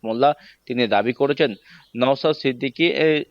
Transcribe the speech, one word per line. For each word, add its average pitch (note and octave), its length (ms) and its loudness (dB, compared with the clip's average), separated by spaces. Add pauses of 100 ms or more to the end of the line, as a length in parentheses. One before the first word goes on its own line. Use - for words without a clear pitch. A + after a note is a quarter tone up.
মোল্লা, A#2+ 300 2 (320)
তিনি A#2+ 220 -2
দাবি G#2 260 2
করেছেন, C#3+ 400 0 (420)
নওশাদ C#3 400 0
সিদ্দিকী, C3+ 500 -2
এ, D#3 460 2